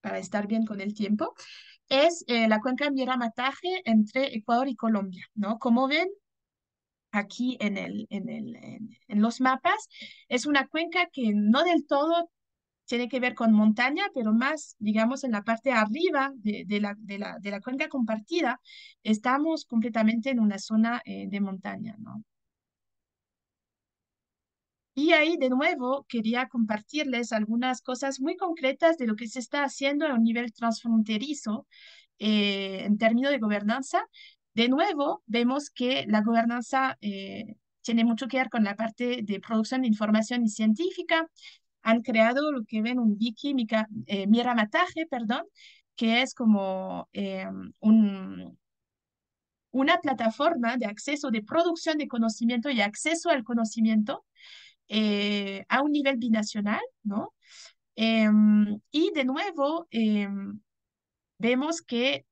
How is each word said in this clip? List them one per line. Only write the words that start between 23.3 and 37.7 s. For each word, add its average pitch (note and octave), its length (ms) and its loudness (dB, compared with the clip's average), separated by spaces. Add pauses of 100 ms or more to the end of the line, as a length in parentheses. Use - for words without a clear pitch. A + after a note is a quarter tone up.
Y D4+ 180 4
ahí, D#4+ 240 4
de C4+ 140 2
nuevo, C4+ 580 0
quería A#3+ 400 -2
compartirles A#3+ 840 -4
algunas A#3 500 -2
cosas C4+ 380 -6
muy E4 160 -2
concretas E4 640 0
de B3+ 80 -2
lo A3 80 0
que A3+ 140 -8
se A#3 100 -10
está C#4+ 240 -4
haciendo C#4+ 440 -2
a C#4+ 80 0
un A3+ 100 4
nivel A#3 280 0
transfronterizo, A3+ 1120 -2 (520)
eh, G3+ 640 0
en G#3 140 2
términos A#3 320 2
de C#4 80 0
gobernanza. A3 680 -2 (500)
De A#3 140 2
nuevo, D#4 580 0
vemos B3 440 0
que B3+ 380 -2
la G#3+ 140 2
gobernanza, A#3 800 0
eh, G3 540 -8 (280)